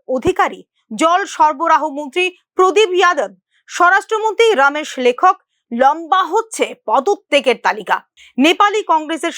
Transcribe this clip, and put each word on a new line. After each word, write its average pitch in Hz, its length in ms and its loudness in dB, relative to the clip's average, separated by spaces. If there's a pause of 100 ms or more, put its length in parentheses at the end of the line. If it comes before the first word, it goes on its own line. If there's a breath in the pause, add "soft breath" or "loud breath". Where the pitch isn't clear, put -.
অধিকারী, 262 520 -2 (300)
জল 330 360 0
সরবরাহ 311 640 0
মন্ত্রী 294 340 -6 (300 soft breath)
প্রদীপ 370 440 2
যাদব, 349 320 0 (380)
স্বরাষ্ট্রমন্ত্রী 403 840 0
রমেশ 285 440 0
লেখক, 254 380 2 (360)
লম্বা 302 520 0
হচ্ছে 381 420 -2 (200)
পদত্যাগের 262 760 0
তালিকা। 185 340 -2 (420 soft breath)
নেপালি 403 500 2
কংগ্রেসের 311 500 -2